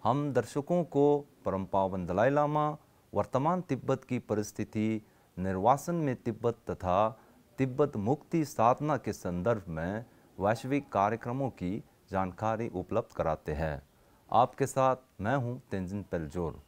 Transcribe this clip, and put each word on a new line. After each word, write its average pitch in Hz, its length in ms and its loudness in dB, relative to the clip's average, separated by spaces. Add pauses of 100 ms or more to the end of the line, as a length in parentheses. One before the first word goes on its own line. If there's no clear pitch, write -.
हम 143 280 2
दर्शकों 143 520 0
को 139 200 2 (400)
परम 95 200 -2
पावन 95 420 0
दलाई 95 240 4
लामा, 147 380 2 (440)
वर्तमान 151 480 0
तिब्बत 131 440 -2
की 123 140 -4
परिस्थिति, 107 840 -2 (340)
निर्वासन 95 580 2
में 151 220 0
तिब्बत 117 420 -2 (120)
तथा 92 380 2 (500)
तिब्बत 135 380 0
मुक्ति 143 480 -2
साधना 135 520 2
के 110 160 -4
संदर्भ 95 560 -2
में 87 360 -4 (340)
वैश्विक 120 540 0
कार्यक्रमों 117 580 0
की 90 260 -4 (340)
जानकारी 104 640 -2
उपलब्ध - 420 -4
कराते 78 360 -2
हैं। 76 300 -4 (460)
आपके 127 380 2
साथ 131 300 2 (240)
मैं 113 160 0
हूं 123 180 -2 (160)
तेंजिन 95 400 -4
पेलजोर। 82 580 -4